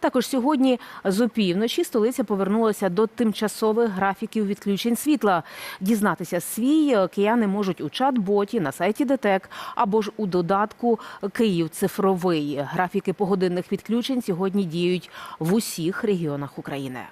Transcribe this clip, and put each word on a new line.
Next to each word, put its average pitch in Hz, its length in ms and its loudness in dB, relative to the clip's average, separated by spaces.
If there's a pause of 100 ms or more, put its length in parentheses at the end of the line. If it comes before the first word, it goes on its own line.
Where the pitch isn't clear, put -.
Також 262 260 0
сьогодні 262 540 2 (240)
з 190 160 2
опівночі 220 640 2
столиця 226 400 0
повернулася 202 640 0
до 196 180 2
тимчасових 220 840 0
графіків 196 560 -2
відключень 202 500 -2
світла. 214 460 2 (380)
Дізнатися 190 600 0
свій 254 760 2
кияни 214 320 2
можуть 190 340 -2
у - 40 -6
чат-боті, 208 760 0
на 143 120 0
сайті 202 320 0
Д 262 120 2
Т 220 120 0
Е 196 100 4
К - 100 -8 (260)
або 214 280 2
ж 208 140 -4
у 214 100 -4
додатку 196 720 0 (340)
«Київ 175 360 2
цифровий». 196 440 0 (460)
Графіки 180 540 -2
погодинних 180 600 0
відключень 233 500 -2
сьогодні 196 420 0
діють 175 460 -2 (280)
в 165 160 0
усіх 190 500 -2
регіонах 151 540 -2
України. 135 420 -8 (120)